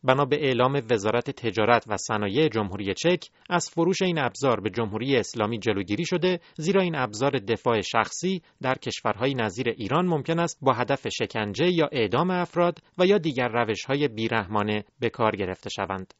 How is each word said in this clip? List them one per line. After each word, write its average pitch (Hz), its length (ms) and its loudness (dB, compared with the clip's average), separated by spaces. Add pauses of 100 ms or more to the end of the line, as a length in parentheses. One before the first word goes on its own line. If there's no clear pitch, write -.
بنا 135 220 4
به 135 100 2
اعلام 135 540 2
وزارت 113 420 0
تجارت 113 560 2
و 104 100 -4
صنایع 107 500 0
جمهوری 101 460 -2
چک، 175 300 0 (260)
از 175 200 0
فروش 165 320 0
این 180 180 0
ابزار 123 400 0
به 101 100 -2
جمهوری 110 460 -2
اسلامی 110 440 0
جلوگیری 101 460 -2
شده، 180 340 0 (160)
زیرا 190 260 2
این 170 140 0
ابزار 127 360 0
دفاع 113 500 0
شخصی 160 600 -2 (200)
در 131 140 0
کشورهای 117 580 -2
نظیر 117 360 -2
ایران 135 360 0
ممکن 165 340 -2
است 170 220 -2
با 135 120 4
هدف 120 340 -2
شکنجه 110 640 -2
یا 160 200 2
اعدام 135 400 0
افراد 175 480 0 (180)
و 180 80 4
یا 196 120 6
دیگر 135 300 0
روش‌های 120 600 0
بیرحمانه 107 760 0 (160)
به 120 100 0
کار 107 260 2
گرفته 95 340 -6
شوند. 95 500 -6